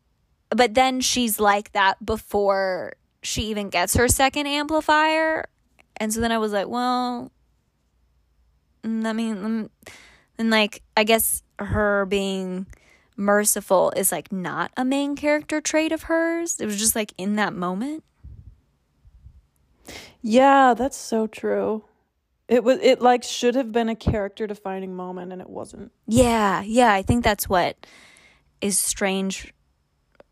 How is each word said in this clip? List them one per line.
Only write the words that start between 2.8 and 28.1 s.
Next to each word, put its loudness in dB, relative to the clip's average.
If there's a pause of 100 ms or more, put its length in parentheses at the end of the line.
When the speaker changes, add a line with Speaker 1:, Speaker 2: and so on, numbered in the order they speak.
Speaker 1:
she -6
even -6
gets 0
her 4
second 0
amplifier. 0 (500)
And -4
so -6
then 0
I 0
was -2
like, -2
"Well, -4 (1500)
mm, -2
I -2
mean, -4
mm, -4 (640)
then, 0
like, 2 (160)
I 4
guess 2 (180)
her 0
being -4 (500)
merciful 2
is, 0
like, -8
not -6
a -2
main -2
character -2
trait 0
of -6
hers." -2
It -6
was -6
just, 0
like, -6
in -4
that -2
moment. -6 (2250)
Speaker 2:
Yeah, 6
that's -4
so -2
true. -4 (640)
It 4
was, 4
it, 4
like, 4
should 0
have -2
been 0
a -4
character -4
defining -10
moment, -10
and -14
it -18
wasn't. -14 (160)
Speaker 1:
Yeah, 4
yeah, 4
I 0
think 0
that's 0
what 0 (840)